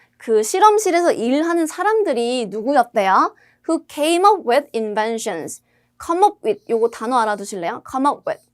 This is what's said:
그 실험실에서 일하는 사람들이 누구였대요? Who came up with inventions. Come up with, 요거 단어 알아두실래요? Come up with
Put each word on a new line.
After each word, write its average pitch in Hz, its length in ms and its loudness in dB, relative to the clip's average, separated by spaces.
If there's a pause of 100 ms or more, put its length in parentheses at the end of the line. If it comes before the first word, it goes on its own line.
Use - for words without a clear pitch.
(160)
그 220 260 2
실험실에서 370 720 2
일하는 311 540 0
사람들이 262 840 -2
누구였대요? 220 840 0 (340)
Who 330 200 0
came 339 360 0
up 359 240 4
with 269 260 2
inventions. 214 880 -4 (420)
Come 349 200 2
up 415 200 2
with, - 240 -4
요거 226 220 0
단어 226 280 -4
알아두실래요? 202 720 -4
Come 269 180 0
up 277 180 -4
with - 160 -6 (120)